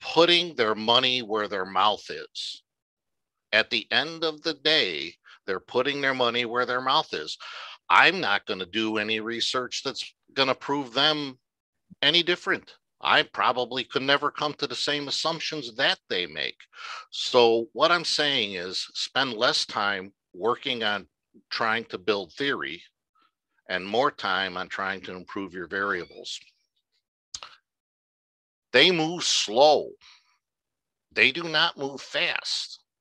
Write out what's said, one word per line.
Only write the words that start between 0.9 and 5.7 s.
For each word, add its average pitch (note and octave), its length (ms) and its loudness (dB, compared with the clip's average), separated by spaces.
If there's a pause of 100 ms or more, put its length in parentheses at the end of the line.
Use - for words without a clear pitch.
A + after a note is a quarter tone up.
where G#2 260 -2
their F#2+ 180 -4
mouth F#2+ 440 2
is. - 540 -12 (880)
At A2 180 2
the A#2 220 -4
end D#3+ 320 -2
of D#3 180 -4
the D#3+ 140 -4
day, G2+ 580 0 (320)
they're F#2 140 -4
putting C#3 420 -2